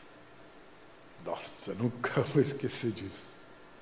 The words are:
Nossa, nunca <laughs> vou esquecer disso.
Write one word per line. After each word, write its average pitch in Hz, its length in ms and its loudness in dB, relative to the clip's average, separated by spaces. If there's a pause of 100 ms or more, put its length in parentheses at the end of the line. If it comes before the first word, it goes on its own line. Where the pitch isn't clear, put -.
(1200)
Nossa, - 520 -2
nunca 117 500 4
<laughs> - 80 -4
vou 147 80 10
esquecer - 500 2
disso. - 480 -6 (420)